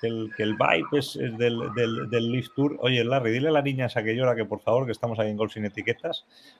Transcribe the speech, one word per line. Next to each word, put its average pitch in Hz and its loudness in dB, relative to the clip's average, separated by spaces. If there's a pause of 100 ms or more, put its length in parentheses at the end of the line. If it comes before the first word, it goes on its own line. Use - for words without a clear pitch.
que 113 -2
el, 113 -2
que 107 0
el 107 2
vibe 147 2
es, 139 -8
es 127 -6
del, 117 0
del, 117 -2
del 117 0
Leaf 127 -2
Tour. 143 0
Oye, 127 2
Larry, 120 2
dile 131 0
a 160 4
la 143 4
niña 131 0
esa 110 -2
que 110 0
llora 123 2
que 113 0
por 101 -4
favor, 123 2
que 117 -4
estamos 113 -4
ahí 107 2
en 107 -4
Golf 107 0
Sin 107 -6
Etiquetas, 117 -4 (360)